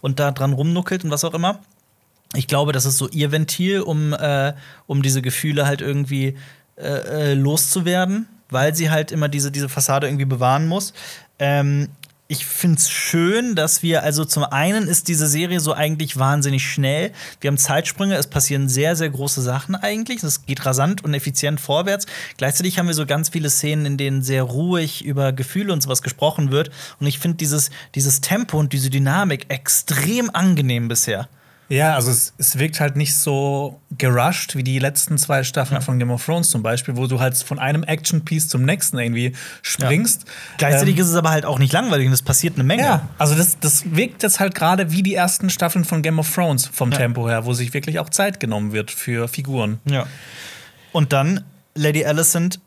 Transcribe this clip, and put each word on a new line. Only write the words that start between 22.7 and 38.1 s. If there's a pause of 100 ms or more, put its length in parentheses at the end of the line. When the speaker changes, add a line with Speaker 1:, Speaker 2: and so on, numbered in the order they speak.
Speaker 1:
haben
wir
so
ganz
viele
Szenen,
in
denen
sehr
ruhig
über
Gefühle
und
sowas
gesprochen
wird. (280)
Und
ich
find
dieses, (240)
dieses
Tempo
und
diese
Dynamik
extrem
angenehm
bisher. (420)
Speaker 2:
Ja,
also
es,
es
wirkt
halt
nicht
so (160)
gerusht
wie
die
letzten
zwei
Staffeln
Speaker 1:
Ja.
Speaker 2:
von
Game
of
Thrones
zum
Beispiel,
wo
du
halt
von
einem
Action-Piece